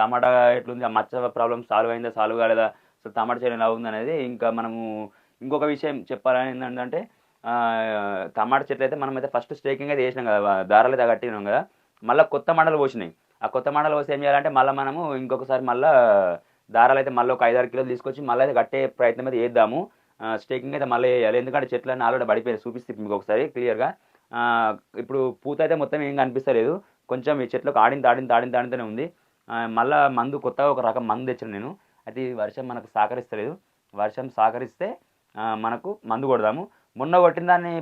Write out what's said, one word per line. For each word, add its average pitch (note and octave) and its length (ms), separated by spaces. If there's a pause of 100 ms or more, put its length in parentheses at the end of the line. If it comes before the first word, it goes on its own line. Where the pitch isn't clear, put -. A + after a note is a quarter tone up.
టమాటా B2 320 (260)
ఎట్లుంది, B2 320
ఆ - 80
మచ్చ B2 400
ప్రాబ్లం A#2+ 320
సాల్వ్ A2+ 240
అయిందా, A#2 240
సాల్వ్ A2+ 240
కాలేదా, A2+ 240 (320)
అసలు G#2+ 220
టమాటా A#2+ 260
చేను A#2 140
ఎలా A2+ 180
ఉంది A2+ 160
అనేది. B2+ 220 (160)
ఇంకా A#2 180 (100)
మనము A2+ 220 (640)
ఇంకొక C#3+ 180 (100)
విషయం C#3+ 220 (160)
చెప్పాలని B2+ 400 (160)
ఏంటంటే, B2 340 (420)
ఆ, A#2 100 (840)
టమాటా B2+ 320
చెట్లు C3 180
అయితే C#3+ 160
మనం C3+ 160
అయితే C3+ 180
ఫస్ట్ A#2+ 240
స్టేకింగ్ C#3 320
అయితే C3 140
చేసినాం B2 240
కదా, G#2 180
వా-, F#2+ 120 (120)
దారాలు B2 220
అయితే A#2+ 180
కట్టినాం G#2+ 380
కదా, C3+ 100 (480)
మళ్ళీ D3+ 140 (120)
కొత్త C#3 140 (100)
మండలు D#3+ 240
పోసినాయి. A2 300 (300)
ఆ - 100
కొత్త C3 200
మండలు D3+ 240
పోసి C#3+ 160
ఏం C#3+ 80
చేయాలంటే, C#3+ 340
మళ్ళీ C3+ 220
మనము C#3 240 (180)
ఇంకొకసారి C3 480
మళ్ళీ B2+ 220 (840)
దారాలు C3 240
అయితే C3+ 180
మళ్ళీ A#2+ 160
ఒక B2 160
ఐదారు B2 220
కిలోలు B2+ 200
తీసుకొచ్చి B2+ 280 (100)
మళ్ళీ A#2+ 140
అయితే C#3 140
కట్టే B2+ 220 (180)
ప్రయత్నం A#2+ 300
అయితే B2+ 140
చేద్దాము. A#2 360 (440)
ఆ, A2 40 (160)
స్టేకింగ్ C3+ 340
అయితే C#3 180
మళ్ళీ B2 200
చేయాలి, A#2 280
ఎందుకంటే C3 300
చెట్లు B2+ 200
అన్నీ B2+ 160
already B2 220
పడిపోయాయి. A2 340
చూపిస్తే A#2+ 380
మీకు G#2 160
ఒకసారి G#2+ 260 (100)
క్లియర్గా. A#2+ 340 (500)
ఆ, - 20 (600)
ఇప్పుడు C3 180 (240)
పూత C#3+ 200
అయితే D#3+ 180
మొత్తం D3 260
ఏం C#3 140
కనిపిస్తలేదు, C3 520 (380)
కొంచెం C3+ 320
ఈ - 100
చెట్లకు C3+ 300
ఆడింది, B2+ 260
ఆడింది, B2 280
ఆడింది, B2 220
ఆడింతోనే B2 300
ఉంది. B2 160 (460)
ఆ, - 20 (240)
మళ్ళా C#3+ 220 (180)
మందు C#3 280
కొత్తగా C#3+ 280
ఒక B2 140
రకం A#2+ 240
మందు B2 180
తెచ్చాను A2+ 280
నేను, A#2+ 120 (380)
అయితే A#2 120 (100)
ఈ B2 120
వర్షం G#2+ 300
మనకు A2+ 240
సహకరిస్తలేదు. A2+ 580 (480)
వర్షం B2+ 260 (120)
సహకరిస్తే, A#2+ 480 (520)
ఆ, A2 60 (200)
మనకు A#2+ 260 (200)
మందు C3 200
కొడదాము. A#2+ 320 (360)
మొన్న D#3+ 240
కొట్టిన E3+ 300
దాని F3 280